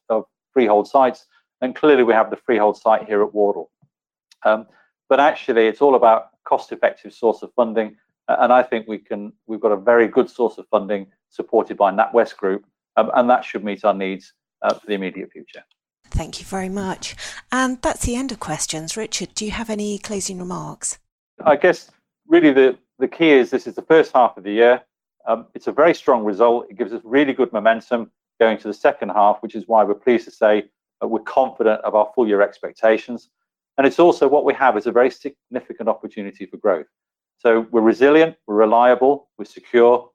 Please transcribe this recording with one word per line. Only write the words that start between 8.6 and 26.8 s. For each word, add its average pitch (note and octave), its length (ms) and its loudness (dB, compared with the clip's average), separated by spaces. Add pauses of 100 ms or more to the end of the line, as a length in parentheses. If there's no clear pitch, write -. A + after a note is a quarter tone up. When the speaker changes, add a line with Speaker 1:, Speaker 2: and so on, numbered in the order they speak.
Speaker 1:
think A2 240 -6
we G#2+ 100 -10
can, G#2 360 -14 (140)
we've A2 140 -10
got G#2+ 100 0
a G2+ 60 0
very A#2 300 2
good B2 220 -2
source - 280 -4
of F#2+ 120 -20
funding G2 380 -4 (220)
supported - 480 -4
by G2 140 2
NatWest - 460 0
Group, G2 280 -4 (300)
um, A2 200 0
and B2 140 2
that - 160 0
should G2+ 180 -10
meet G2+ 220 -10
our G2+ 80 2
needs, F#2+ 400 -8 (280)
uh, G#2 120 -2
for - 140 -12
the G#2 60 -6
immediate F#2+ 380 -10
future. - 320 -20 (460)
Speaker 2:
Thank - 300 -8
you - 60 -18
very F#3+ 240 -10
much. F#3+ 460 -10 (360)
And B3+ 300 -4
that's - 240 -4
the A#3+ 100 -4
end C4 160 -6
of G3+ 80 -14
questions. D#3 580 -10
Richard, - 380 -10
do G#3+ 100 -8
you G#3 60 -8
have A3 180 -10
any G#3 300 -8
closing G3 400 -10
remarks? E3 580 -12 (480)
Speaker 1:
I D3 120 4
guess - 340 0 (360)
really D4+ 240 4
the, C3 260 4 (200)
the B2+ 100 -4
key D#3+ 240 0
is C3 180 4
this B2+ 180 -6
is G#2+ 80 -14
the A2+ 60 -10
first D#3+ 320 2
half A#2+ 240 2
of F#2 60 -20
the G2+ 80 -8
year. A#2+ 300 4 (460)
Um, A#2 260 -4
it's - 140 -12
a A2+ 60 -4
very D#3 200 2
strong A#2+ 300 0
result. A#2 460 0
It G2 80 -20
gives A2 160 -8